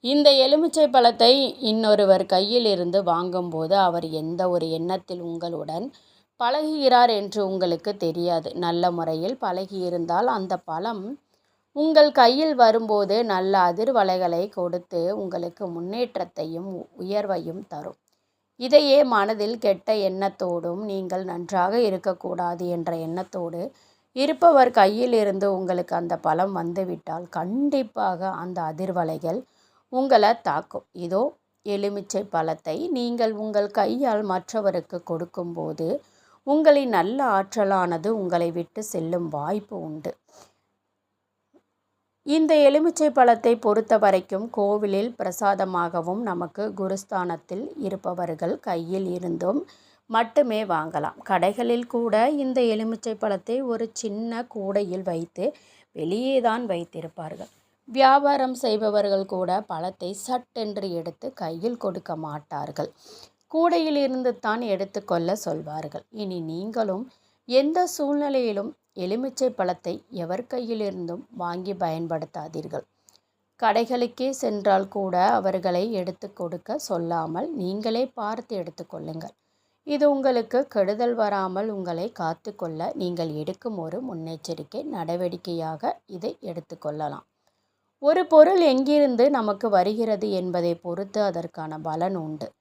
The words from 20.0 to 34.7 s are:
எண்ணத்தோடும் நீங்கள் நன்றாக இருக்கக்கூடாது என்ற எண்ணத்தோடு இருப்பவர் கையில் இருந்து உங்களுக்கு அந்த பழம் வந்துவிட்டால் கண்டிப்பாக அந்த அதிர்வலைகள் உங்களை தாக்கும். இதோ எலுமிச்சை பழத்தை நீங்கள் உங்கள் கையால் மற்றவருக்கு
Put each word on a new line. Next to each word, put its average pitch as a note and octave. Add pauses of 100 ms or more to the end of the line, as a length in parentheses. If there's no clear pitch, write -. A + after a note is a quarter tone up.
எண்ணத்தோடும் F#3
நீங்கள் F#3+
நன்றாக F3+
இருக்கக்கூடாது F3+
என்ற E3+
எண்ணத்தோடு E3+ (540)
இருப்பவர் C#4
கையில் A#3
இருந்து G3+
உங்களுக்கு F3+
அந்த E3+
பழம் F3
வந்துவிட்டால் E3+
கண்டிப்பாக G#3
அந்த F3+
அதிர்வலைகள் E3 (540)
உங்களை B3 (100)
தாக்கும். -
இதோ F3 (440)
எலுமிச்சை G3+
பழத்தை D#3+ (100)
நீங்கள் A#3+
உங்கள் G#3
கையால் A3
மற்றவருக்கு F#3